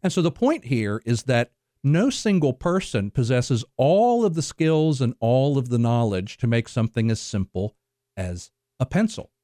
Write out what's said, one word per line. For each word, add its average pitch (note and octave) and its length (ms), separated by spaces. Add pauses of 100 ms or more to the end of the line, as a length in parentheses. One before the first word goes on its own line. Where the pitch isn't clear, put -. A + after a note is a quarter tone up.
And F3+ 80
so F#3 100
the E3 80
point C#4+ 360
here A2+ 400
is A#2 180
that A#2+ 300 (340)
no F3 220
single F3+ 440
person C3 580
possesses B2 520 (140)
all A3 480
of F#3 80
the D#3+ 80
skills D#3 600
and A#2+ 180
all C3 360
of B2 140
the A#2+ 80
knowledge A#2 600
to B2 100
make A#2 200
something A2+ 440
as G#2+ 100
simple G2 540 (420)
as F2+ 320 (300)
a B2+ 80
pencil. - 420 (140)